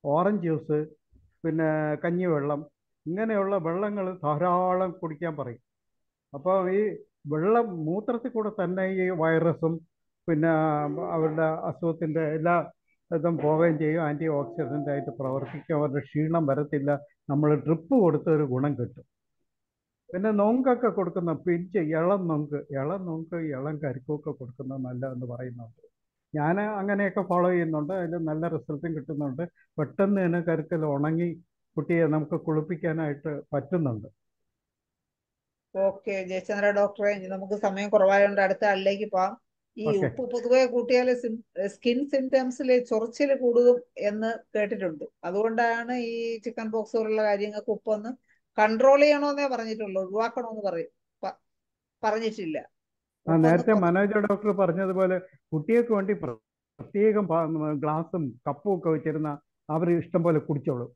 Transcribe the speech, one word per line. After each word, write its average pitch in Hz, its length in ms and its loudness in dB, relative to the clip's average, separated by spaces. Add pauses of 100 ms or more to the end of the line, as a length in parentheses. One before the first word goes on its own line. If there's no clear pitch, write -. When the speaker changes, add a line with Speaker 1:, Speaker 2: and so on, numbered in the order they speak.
Speaker 1:
ഓറഞ്ച് 175 380 0
juice, 151 440 -2 (580)
പിന്നെ 156 600 0
കഞ്ഞിവെള്ളം, 160 600 0 (400)
ഇങ്ങനെയുള്ള 202 500 0
വെള്ളങ്ങൾ 185 680 -2
ധാരാളം 180 680 2
കുടിക്കാൻ 165 460 -8
പറയും. 120 240 -10 (760)
അപ്പോൾ 185 360 0
ഈ 202 260 0 (300)
വെള്ളം 180 580 0
മൂത്രത്തിൽ 214 440 -4
കൂടെ 208 360 -4
തന്നെ 185 420 -2
ഈ 180 40 0
വൈറസും 160 760 0 (420)
പിന്നെ 165 200 2 (640)
അവരുടെ 160 300 0
അസുഖത്തിൻ്റെ 160 800 -2
എല്ലാ 160 500 0 (440)
ഇതും 165 240 0
പോവുകയും 156 400 2
ചെയ്യും, 160 240 0
ആന്റി 147 240 -2
ഓക്സിഡന്റ് 143 640 -4
ആയിട്ട് 139 200 -4
പ്രവർത്തിക്കും, 135 680 -6
അവരുടെ 147 240 0
ക്ഷീണം 156 460 0
വരത്തില്ല, 143 520 0 (320)
നമ്മൾ 147 240 4
drip 156 400 0
കൊടുത്ത 165 360 4
ഒരു 156 120 4
ഗുണം 135 320 0
കിട്ടും. 117 300 -8 (1080)
പിന്നെ 196 180 0
നൊങ്കൊക്കെ 240 580 4
കൊടുക്കുന്ന 175 440 -2
പിഞ്ച് 175 460 -2
ഇളം 170 500 2
നൊങ്ക്, 147 280 -2
ഇളം 151 500 -4
നൊങ്ക്, 160 300 -8
ഇളം 151 460 -4
കരിക്കൊക്കെ 147 480 -6
കൊടുക്കുന്നത് 131 540 -10
നല്ലതെന്ന് 127 420 -6
പറയുന്നുണ്ട്. 120 640 -12 (440)
ഞാൻ 156 260 2
അങ്ങനെയൊക്കെ 202 640 0
ഫോളോ 180 280 2
ചെയ്യുന്നുണ്ട്, 160 420 0
അതിൽ 175 240 -4
നല്ല 160 320 -2
റിസൾട്ടും 160 480 -6
കിട്ടുന്നുണ്ട്. 147 520 -6 (300)
പെട്ടെന്ന് 196 460 2
തന്നെ 170 160 2
കരുക്കൽ 160 440 -2
ഉണങ്ങി 160 600 -2 (320)
കുട്ടിയെ 165 300 2
നമുക്ക് 156 340 0
കുളിപ്പിക്കാനായിട്ട് 156 1000 -4 (120)
പറ്റുന്നുണ്ട്. 139 560 -2 (1700)
Speaker 2:
ഓക്കെ, 196 500 -2
ജയചന്ദ്ര 202 380 -2
ഡോക്ടറെ, 202 440 2
ഇനി 196 160 -4
നമുക്ക് 190 280 -6
സമയം 202 360 -2
കുറവായതുകൊണ്ട് 202 500 6
അടുത്ത 190 240 2
ആളിലേക്ക് 196 400 2
പോവാം. 196 360 -2 (360)
ഈ 220 100 -4
Speaker 1:
ഓക്കെ. 202 200 2
Speaker 2:
ഉപ്പ് 247 260 -4
പൊതുവെ 240 340 4
കൂട്ടിയാൽ 247 480 2
സിം-, 233 520 -6
skin 247 420 0
സിംറ്റംസിൽ 254 760 2
ചൊറിച്ചിൽ 240 500 0
കൂടും 240 480 6 (160)
എന്ന് 214 600 -2
കേട്ടിട്ടുണ്ട്. 190 460 -2 (200)
അതുകൊണ്ടാണ് 226 680 0
ഈ 233 460 -4
chicken 226 320 -8
pox 214 260 -4
പോലുള്ള 220 260 0
കാര്യങ്ങൾക്ക് 208 480 -2
ഉപ്പൊന്ന് 214 380 -2 (520)
control 240 400 6
ചെയ്യണമെന്നേ 285 480 4
പറഞ്ഞിട്ടുള്ളൂ, 220 540 -4
ഒഴിവാക്കണമെന്ന് 220 600 -4
പറയും, 170 260 -4 (340)
പ-, - 180 -10 (640)
പറഞ്ഞിട്ടില്ല. 214 560 -2
Speaker 1:
ആ, - 60 -8 (540)
Speaker 2:
ഉപ്പൊന്ന് 160 300 4
Speaker 1:
നേരത്തെ 175 220 4
Speaker 2:
കുറ- 202 140 4
Speaker 1:
മനോജ് 190 280 2
ഡോക്ടർ 208 400 0
പറഞ്ഞതുപോലെ 185 640 2 (340)
കുട്ടികൾക്ക് 226 400 2
വേണ്ടി 196 200 0
പ്ര-, 156 260 -6 (420)
പ്രത്യേകം 208 460 2
പാ-, 156 540 0
ഗ്ലാസും 156 640 -4
കപ്പും 175 320 -2
ഒക്കെ 180 100 -2
വെച്ചിരുന്ന 156 500 -2 (320)
അവർ 170 280 2
ഇഷ്ടം 170 240 -2
പോലെ 160 160 4
കുടിച്ചോളും. 135 580 -4